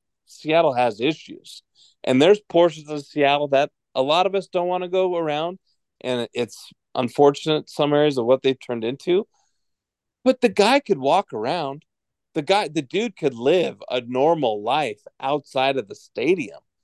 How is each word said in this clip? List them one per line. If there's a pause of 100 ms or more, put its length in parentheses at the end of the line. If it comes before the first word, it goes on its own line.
(260)
Seattle
has
issues, (400)
and
there's
portions
of
Seattle
that (240)
a
lot
of
us
don't
wanna
go
around, (420)
and
it's (240)
unfortunate,
some
areas
of
what
they've
turned
into. (960)
But
the
guy
could
walk
around. (480)
The
guy,
the
dude
could
live
a
normal
life (180)
outside
of
the
stadium. (240)